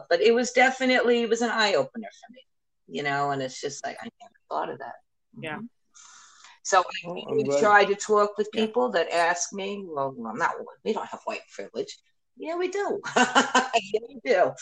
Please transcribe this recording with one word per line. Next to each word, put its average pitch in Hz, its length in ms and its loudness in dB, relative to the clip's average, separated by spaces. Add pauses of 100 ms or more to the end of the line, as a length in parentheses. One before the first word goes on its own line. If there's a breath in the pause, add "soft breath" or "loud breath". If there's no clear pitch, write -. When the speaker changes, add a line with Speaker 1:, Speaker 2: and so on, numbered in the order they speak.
Speaker 1:
but 170 140 4
it 226 120 6
was 233 180 0
definitely, 254 680 4
it 233 80 0
was 226 140 2
an 233 80 0
eye 214 240 2
opener 202 340 -2
for - 240 -20
me, - 80 -20 (480)
you - 140 -8
know, 143 280 0
and 135 120 -2
it's 131 180 -8
just - 240 -8
like, 120 160 -8
I 233 80 -12 (140)
never - 100 -20 (160)
thought 156 220 -4
of 135 80 -10
that. 120 160 -14 (440)
Speaker 2:
Yeah. 151 180 -8
Speaker 1:
Mm-hmm. 226 100 -12 (960 loud breath)
So 185 200 4 (220)
Speaker 3:
Well, 175 140 -8 (100)
Speaker 1:
I - 20 -6
Speaker 3:
I'm - 140 2
glad. 190 160 2
Speaker 1:
try 208 240 8
to 196 100 0
talk 208 440 2
with 208 160 -2
Speaker 2:
Yeah. 220 100 0
Speaker 1:
people 233 280 0
that 170 200 0
ask 170 400 0
me, 202 340 -8
"Well, 139 300 -4
well, 113 180 -10
not, 156 180 -2 (300)
we 208 120 -2
don't - 140 -6
have - 180 -14
white - 160 -8 (120)
privilege." - 400 -10 (440)
Yeah, 311 180 -8
we 370 120 -2
do. 370 300 -4 (100)
<laughs> - 80 -2
Yeah, 247 920 2
we 277 160 -16
do. 214 380 4